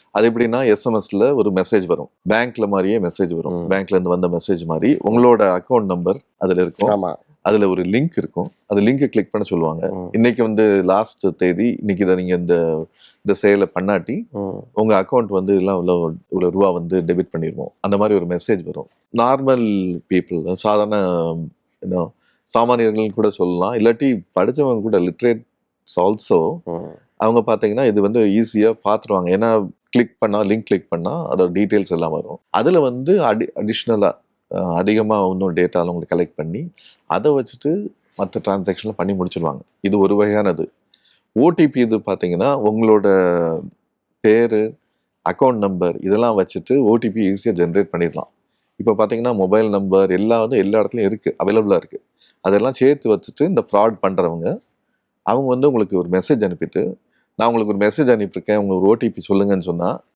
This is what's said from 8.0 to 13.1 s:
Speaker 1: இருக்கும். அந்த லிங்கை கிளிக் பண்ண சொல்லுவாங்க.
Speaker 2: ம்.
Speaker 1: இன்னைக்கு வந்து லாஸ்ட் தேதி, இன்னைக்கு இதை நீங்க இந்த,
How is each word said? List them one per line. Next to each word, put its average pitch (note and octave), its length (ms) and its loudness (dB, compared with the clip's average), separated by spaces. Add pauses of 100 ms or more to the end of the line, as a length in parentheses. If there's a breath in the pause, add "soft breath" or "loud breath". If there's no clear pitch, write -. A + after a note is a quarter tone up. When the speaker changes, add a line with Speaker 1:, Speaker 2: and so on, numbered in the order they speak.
Speaker 1:
இருக்கும். - 360 -6 (160)
அந்த G2+ 240 2
லிங்கை C#3 160 0
கிளிக் G#2 240 -2
பண்ண G#2 160 -4
சொல்லுவாங்க. E2 460 -2
Speaker 2:
ம். F2+ 180 -10
Speaker 1:
இன்னைக்கு A2+ 320 0
வந்து G#2+ 400 2
லாஸ்ட் F#2+ 440 0 (100)
தேதி, F#2 420 0
இன்னைக்கு G2+ 240 -2
இதை F#2 120 2
நீங்க F2+ 200 -2
இந்த, E2+ 500 0 (360 soft breath)